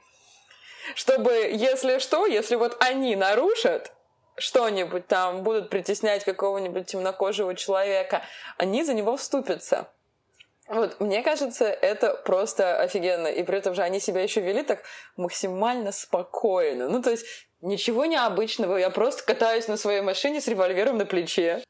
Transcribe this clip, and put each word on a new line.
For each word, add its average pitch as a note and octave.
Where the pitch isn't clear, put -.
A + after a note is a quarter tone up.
Чтобы, B3
если C4
что, D#4
если A3+
вот A#3
они B3+
нарушат G#3
что-нибудь F#3
там, F#3
будут G#3+
притеснять G3+
какого-нибудь F#3+
темнокожего F#3+
человека, F#3+
они G3
за D4
него A3
вступятся. -
Вот, G#3+
мне G#3
кажется, C#4+
это G#3
просто F#3
офигенно. F3
И D#3
при F3+
этом F#3+
же G3
они F#3
себя F#3
ещё G#3
вели G3
так -
максимально G3+
спокойно. F3
Ну, A#3+
то A#3+
есть, A3+
ничего A3
необычного. A3
Я F#3
просто A3
катаюсь A3+
на G#3+
своей G3+
машине A#3
с -
револьвером G3
на G3+
плече. F3